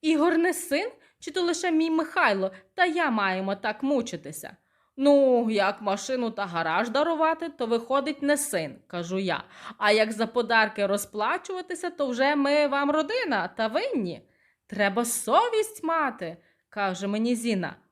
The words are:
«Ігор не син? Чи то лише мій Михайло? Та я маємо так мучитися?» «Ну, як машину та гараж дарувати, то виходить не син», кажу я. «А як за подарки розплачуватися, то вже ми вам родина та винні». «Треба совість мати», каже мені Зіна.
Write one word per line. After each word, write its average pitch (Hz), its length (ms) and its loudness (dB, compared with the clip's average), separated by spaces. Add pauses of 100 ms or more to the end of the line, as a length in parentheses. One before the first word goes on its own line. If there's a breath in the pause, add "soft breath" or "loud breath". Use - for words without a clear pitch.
«Ігор 311 360 2
не 339 160 2
син? 381 380 -4 (280 soft breath)
Чи - 120 -14
то 370 100 -2
лише 349 300 0
мій 320 180 2
Михайло? 294 600 2 (220 loud breath)
Та 359 120 4
я 320 260 0
маємо 196 440 0
так 214 280 -6
мучитися?» 233 720 -4 (420)
«Ну, 262 500 6
як 202 320 0
машину 220 500 -2
та 202 140 -4
гараж 170 440 0
дарувати, 320 600 0
то - 160 -6
виходить 262 560 -2
не 285 160 2
син», 165 380 -4 (120)
кажу 175 320 -6
я. 175 240 -4 (340 loud breath)
«А 214 140 4
як 220 200 4
за 220 160 -2
подарки 220 600 2
розплачуватися, 330 1000 -4
то 302 180 -4
вже 262 280 2
ми 285 320 2
вам 277 240 0
родина 311 560 0
та 220 200 -4
винні». 254 540 -2 (460 soft breath)
«Треба 202 380 0
совість 427 760 0
мати», 262 540 -4 (320 soft breath)
каже 196 380 -4
мені 220 280 0
Зіна. 220 400 -2 (160)